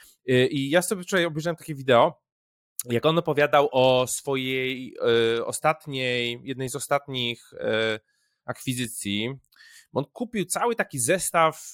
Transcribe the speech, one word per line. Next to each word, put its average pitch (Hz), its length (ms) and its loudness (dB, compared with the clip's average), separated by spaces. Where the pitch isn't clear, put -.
E, 127 180 4
i 139 240 -2
ja 170 120 4
sobie 180 200 -4
wczoraj 175 240 0
obejrzałem 160 300 -4
takie - 180 -12
wideo, 135 480 4
jak 120 220 0
on 160 120 4
opowiadał 147 540 4
o 127 340 4
swojej, 131 920 -4
e, 113 60 -4
ostatniej, 127 960 -4
jednej 131 260 -6
z 123 80 -8
ostatnich, 127 840 -4
e, 110 400 0
akwizycji. 120 880 -4
On 135 120 -2
kupił 220 400 -6
cały 220 320 -2
taki 196 220 -6
zestaw 160 760 0